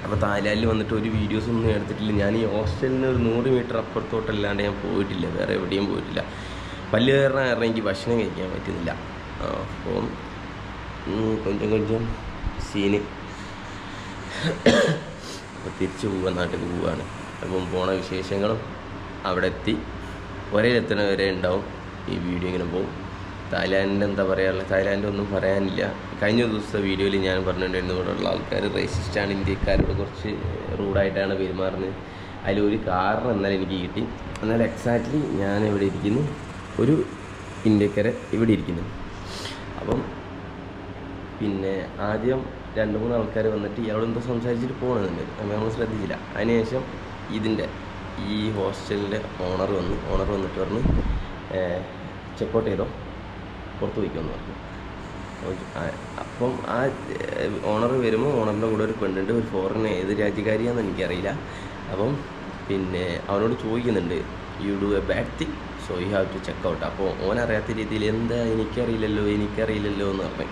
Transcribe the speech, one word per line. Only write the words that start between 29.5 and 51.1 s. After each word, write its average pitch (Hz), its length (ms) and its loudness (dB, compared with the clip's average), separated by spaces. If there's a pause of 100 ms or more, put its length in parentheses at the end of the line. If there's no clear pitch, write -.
കുറച്ച് 101 340 -4 (480)
റൂഡായിട്ടാണ് 98 580 2
പെരുമാറുന്നത്. 95 560 -2 (500)
അതിലൊരു 104 440 2
കാരണം 98 440 2
എന്നാൽ 98 200 4
എനിക്ക് 92 320 0
കിട്ടി. 90 180 -2 (400)
എന്നാൽ 110 220 4
exactly 120 580 2 (200)
ഞാൻ 101 240 2
എവിടെ 101 200 4
ഇരിക്കുന്നു, 101 380 2 (580)
ഒരു 143 240 6 (600)
ഇന്ത്യക്കാരെ 107 520 6 (160)
ഇവിടെ 113 180 6
ഇരിക്കുന്നു. 85 320 2 (960)
അപ്പം 131 240 0 (1400)
പിന്നെ 95 480 0 (120)
ആദ്യം 110 460 2 (320)
രണ്ട് 107 220 2
മൂന്ന് 120 160 0
ആൾക്കാർ 110 320 2
വന്നിട്ട് 104 340 0
ഇയാളോട് 110 240 0
എന്തോ 113 160 0
സംസാരിച്ചിട്ട് 120 520 0
പോകണമെന്നുണ്ട്. 101 480 0
അപ്പം - 280 -6
നമ്മൾ 107 200 0
ശ്രദ്ധിച്ചില്ല. 110 500 -2 (160)
അതിനുശേഷം 117 480 2 (460)
ഇതിൻ്റെ, 107 400 0 (580)
ഈ 104 240 0
hostel-ിൻ്റെ 101 680 0 (180)
ഓണർ 92 320 0
വന്നു. 92 240 2 (160)
ഓണർ 95 200 4
വന്നിട്ട് 98 280 -2
പറഞ്ഞു, 95 220 0 (720)